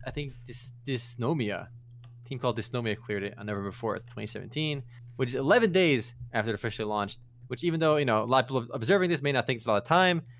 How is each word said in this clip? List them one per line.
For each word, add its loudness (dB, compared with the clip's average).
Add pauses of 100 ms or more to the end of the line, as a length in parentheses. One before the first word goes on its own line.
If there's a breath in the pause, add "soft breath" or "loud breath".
I -6
think, -8 (160)
Dys-, -12 (140)
Dysnomia. -2 (560)
A -20
team -8
called 0
Dysnomia -2
cleared -6
it -8
on -10
November -4
fourth, -4
twenty -10
seventeen, -6 (340 loud breath)
which 0
is -4
eleven 4
days 4 (180)
after 0
it 0
officially -4
launched, -4 (280)
which -6
even 0
though, 6
you 2
know, 4
a 0
lot 4
of -6
people -2
observing 2
this 0
may 0
not 2
think -2
it's -6
a 0
lot 4
of -14
time, 4 (180 loud breath)